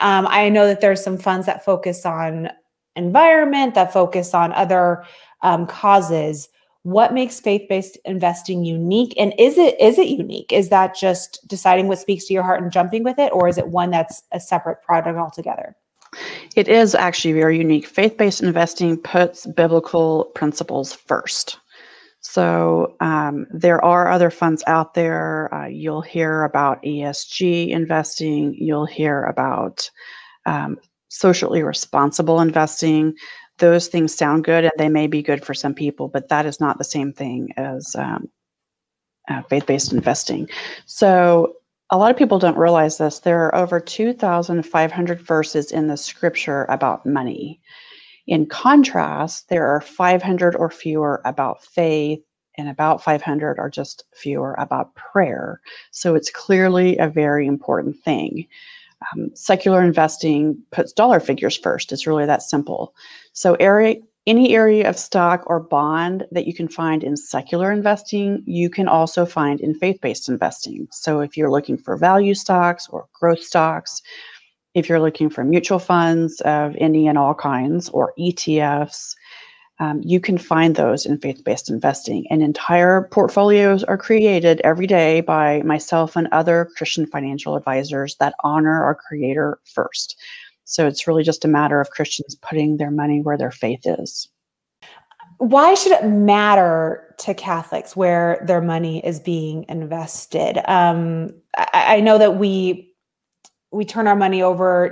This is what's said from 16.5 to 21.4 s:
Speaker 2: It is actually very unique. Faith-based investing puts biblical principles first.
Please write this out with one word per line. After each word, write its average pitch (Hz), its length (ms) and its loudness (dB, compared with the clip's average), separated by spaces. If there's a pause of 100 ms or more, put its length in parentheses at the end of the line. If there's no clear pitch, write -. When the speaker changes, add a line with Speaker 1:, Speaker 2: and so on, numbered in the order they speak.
Speaker 2:
It 202 100 2
is 220 260 6
actually 170 380 0
very 160 260 2
unique. 156 300 2
Faith-based 208 560 0
investing 170 540 0
puts 175 480 -2
biblical 165 800 2 (100)
principles 147 560 -4
first. - 640 -6 (680)